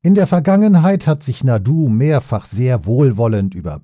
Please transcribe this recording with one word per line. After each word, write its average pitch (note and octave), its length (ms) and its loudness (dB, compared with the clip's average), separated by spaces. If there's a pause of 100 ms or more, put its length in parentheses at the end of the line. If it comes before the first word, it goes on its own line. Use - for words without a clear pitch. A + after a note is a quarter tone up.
In F3+ 100 2
der G3 140 2
Vergangenheit F#3+ 800 2
hat D3 160 -2
sich B2+ 200 -6
Naidu B2+ 460 0
mehrfach B2 560 -2
sehr A#2+ 400 -4
wohlwollend A2 720 0
über D#2 280 -10